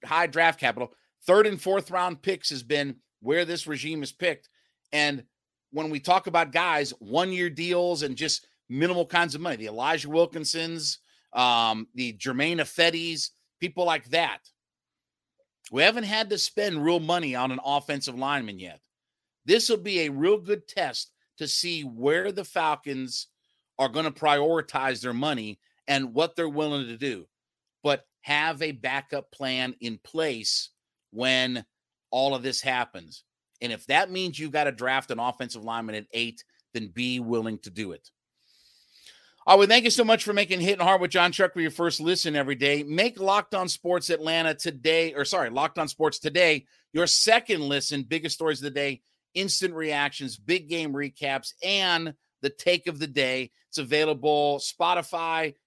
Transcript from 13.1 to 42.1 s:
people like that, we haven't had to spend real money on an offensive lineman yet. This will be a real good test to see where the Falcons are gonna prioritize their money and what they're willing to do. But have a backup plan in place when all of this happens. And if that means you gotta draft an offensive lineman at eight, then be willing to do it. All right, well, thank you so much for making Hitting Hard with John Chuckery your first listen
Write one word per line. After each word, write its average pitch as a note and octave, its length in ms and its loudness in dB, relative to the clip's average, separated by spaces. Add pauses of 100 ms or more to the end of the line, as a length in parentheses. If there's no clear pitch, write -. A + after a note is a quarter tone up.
people F3+ 260 -2
like D#3 260 0
that, D#3 280 0 (1300)
we C3+ 120 2
haven't A3+ 200 4
had G#3 260 -2
to G3+ 80 -2
spend F#3 460 -2
real E3+ 160 4
money D#3+ 340 -2
on B2+ 180 -2
an C3 140 -6
offensive C#3 520 -2
lineman B2+ 420 -4
yet. F2 220 -16 (640)
This A3+ 240 4
will A3 80 2
be F3+ 240 0
a D3 100 0
real E3 260 4
good F#3+ 300 -4
test - 440 -6 (260)
to D3+ 100 -8
see E3+ 360 -4
where C#3+ 480 0
the F#3 120 -6
Falcons D3 840 -4 (520)
are C3+ 80 2
gonna D3+ 240 -2
prioritize D3 880 2
their B2 120 -4
money A#2+ 460 -4 (280)
and C3+ 260 0
what E3 220 0
they're E3 140 -2
willing D3 380 -4
to A#2 100 -12
do. A2+ 300 -6 (560)
But C#3+ 220 0 (160)
have D3 400 0
a D#3 120 -2
backup C3+ 580 -6
plan B2+ 480 -4
in A2+ 240 -8
place C#3+ 680 -4 (400)
when B2+ 520 0 (460)
all C3+ 260 0
of B2 80 -6
this B2+ 180 -4
happens. A#2+ 640 -4 (380)
And A#2+ 100 -4
if A2 160 -10
that F#3 240 2
means F#3 260 -6
you D3+ 120 -8
gotta C#3+ 220 0
draft B2+ 400 -2
an A2+ 80 -6
offensive A#2+ 440 -6
lineman A2+ 320 -6
at G#2+ 180 -10
eight, A#2 300 -6 (300)
then A2 140 -6
be B2 320 -4
willing A2+ 400 -4
to - 100 -18
do F#2 240 -10
it. - 160 -20 (1400)
All F#3 80 12
right, G3 40 12
well, G3+ 80 8
thank A#3 180 8
you A#3 40 4
so A#3 140 4
much A3 200 4
for G#3 100 -2
making F#3+ 260 2
Hitting F3+ 260 2
Hard F#3+ 160 6
with F3 80 0
John F3 220 4
Chuckery F3+ 320 0
your D#3 80 0
first E3+ 280 -2
listen E3 360 0